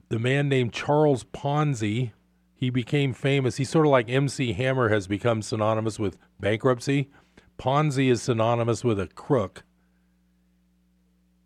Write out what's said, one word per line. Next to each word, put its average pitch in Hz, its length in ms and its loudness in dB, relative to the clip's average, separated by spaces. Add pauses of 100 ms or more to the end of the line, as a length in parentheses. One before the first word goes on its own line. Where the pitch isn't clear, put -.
the 113 100 -4
man 139 300 0
named 131 240 0
Charles 147 520 2
Ponzi, 127 880 -2 (420)
he 127 160 -4
became 131 420 0
famous. 135 440 -2
He's 131 140 -4
sort 156 160 4
of 143 60 4
like 120 160 4
M 135 200 0
C 120 240 -2
Hammer 127 360 0
has 104 180 0
become 107 360 0
synonymous 110 560 -2
with 101 180 -4 (240)
bankruptcy. 127 720 0 (480)
Ponzi 135 520 2
is 117 120 2
synonymous 117 640 0
with 110 160 0
a 87 80 -6
crook. - 560 -4 (1800)